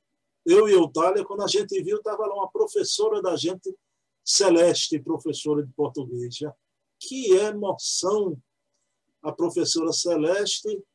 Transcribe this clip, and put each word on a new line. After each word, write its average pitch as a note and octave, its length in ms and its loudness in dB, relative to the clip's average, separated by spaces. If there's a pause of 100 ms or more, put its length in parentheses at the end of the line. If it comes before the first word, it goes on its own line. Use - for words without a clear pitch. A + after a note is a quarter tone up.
(440)
eu G#3 240 6
e G3+ 40 6
Eutália, F3+ 520 4
quando G3+ 180 -8
a G3 40 -4
gente G3 340 -2
viu, G3+ 220 -4
tava G#3+ 240 -4
lá G3 80 -6
uma F#3+ 160 -6
professora A3 720 -2
da F3 140 -2
gente, F3+ 360 -6 (520)
Celeste, E3+ 760 4
professora D3 680 -4
de B2+ 80 -14
português. B2 600 -6
Já. D3 180 -10 (460)
Que B3+ 360 -2
emoção! G3+ 1040 -2 (840)
A D#3 80 -6
professora E3 640 -2
Celeste F3+ 880 -2 (120)